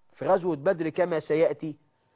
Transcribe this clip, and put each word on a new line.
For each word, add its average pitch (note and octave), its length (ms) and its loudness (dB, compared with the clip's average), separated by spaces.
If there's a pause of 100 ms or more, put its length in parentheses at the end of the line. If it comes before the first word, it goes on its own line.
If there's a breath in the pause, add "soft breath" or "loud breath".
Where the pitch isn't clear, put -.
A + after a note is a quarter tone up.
(140)
في C3 120 -8
غزوة F3+ 300 2
بدر D#3+ 320 -2
كما E3+ 320 -2
سيأتي D#3 560 0 (400)